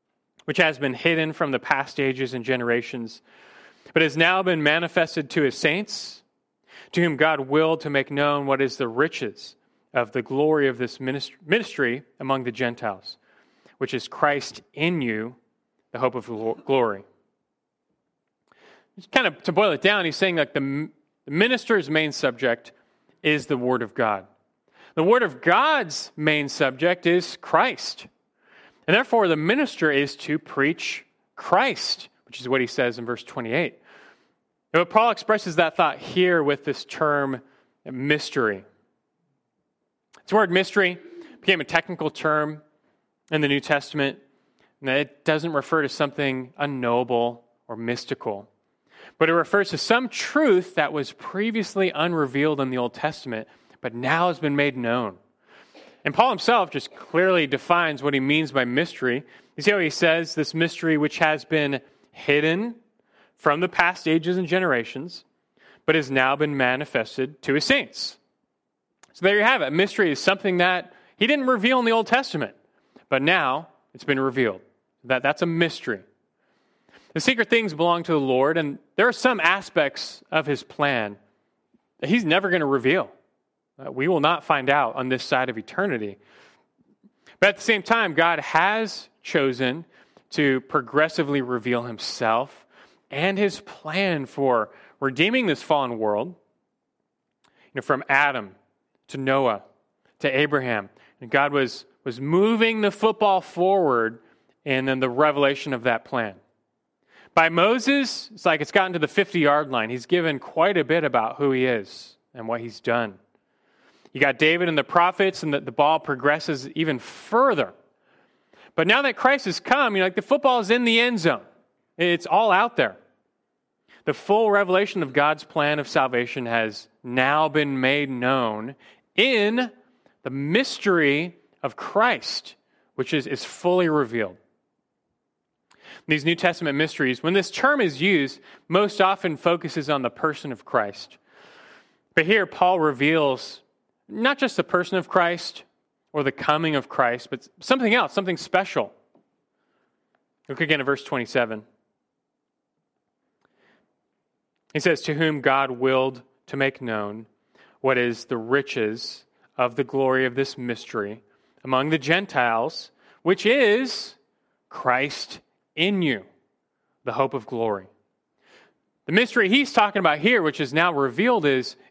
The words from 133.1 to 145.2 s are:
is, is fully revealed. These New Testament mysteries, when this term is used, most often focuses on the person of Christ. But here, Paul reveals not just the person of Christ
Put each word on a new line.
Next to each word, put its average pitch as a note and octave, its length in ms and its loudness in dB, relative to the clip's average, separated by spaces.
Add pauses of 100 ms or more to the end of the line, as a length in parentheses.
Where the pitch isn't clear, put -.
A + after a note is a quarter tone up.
is, C#3 140 0
is C3 180 -8
fully F3+ 460 0
revealed. A2+ 480 -2 (1700)
These D3+ 160 0
New E3+ 120 2
Testament E3 420 0
mysteries, D3 440 0
when E3+ 120 0
this F#3+ 160 0
term C#4 300 2
is D3 200 -2
used, D#3+ 400 0 (280)
most G3+ 320 2
often F#3 360 0
focuses D#3+ 540 -2
on C#3 120 0
the A#2+ 80 -2
person D3+ 420 -6
of - 120 -16
Christ. - 540 -4 (960)
But D#3+ 120 2
here, G3 200 2
Paul F3+ 320 2
reveals D3 800 0 (480)
not A#3+ 300 -2
just - 180 -4
the E3+ 80 0
person F3+ 340 -2
of E3+ 100 -6
Christ F3 560 -2 (480)